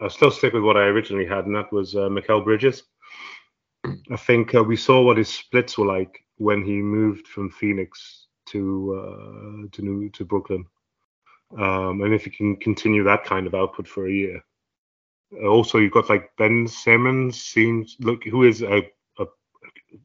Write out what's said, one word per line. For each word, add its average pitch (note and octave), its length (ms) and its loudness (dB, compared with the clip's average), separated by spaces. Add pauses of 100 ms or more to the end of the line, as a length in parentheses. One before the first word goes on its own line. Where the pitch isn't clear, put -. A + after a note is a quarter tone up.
I'll G2+ 80 -6 (100)
still C#3+ 120 8
stick A#2 220 0
with A2+ 100 0
what G#2 140 4
I G2+ 160 4
originally G2+ 340 -2
had, F#2+ 180 -4
and G#2 100 -4
that G#2 160 -6
was, G2 240 -4
uh, G2 140 0
Mikal G2+ 340 0
Bridges. A2 400 0 (1300)
I A#2 60 -6 (100)
think, A#2 280 2
uh, A2+ 80 6
we A2 120 0
saw C3 260 4
what B2 160 6
his A2 120 0 (120)
splits - 360 -2
were G2 220 0
like F#2+ 140 -8 (240)
when G#2 260 0
he G2+ 180 -4
moved G#2+ 460 -2
from G2 240 -10
Phoenix - 760 -8 (240)
to, G#2 80 -8 (420)
uh, G#2 720 -16
to - 80 -14
New, G2+ 280 -8
to G#2 160 -12
Brooklyn. F#2 380 -4 (880)
Um, F#2+ 520 -2
and G#2+ 100 2
if G#2 100 0
he G2 60 -14
can G#2 260 -2
continue G#2 480 -2
that G2+ 220 0
kind F#2+ 220 -4
of F2 60 -6
output F#2+ 340 -4
for F#2+ 200 -8
a F#2+ 40 -4
year. G2 260 -4 (1080)
Uh, G2+ 40 -2
also, A2 300 4
you've G#2 220 4
got, - 100 0
like, G#2 160 0 (120)
Ben A#2 300 2
Simmons B2 680 2 (180)
seems, A2+ 460 0
look, A#2 320 -4
who B2+ 120 4
is A2 200 6
a, G2+ 140 0 (420)
a, G2 60 -4 (800)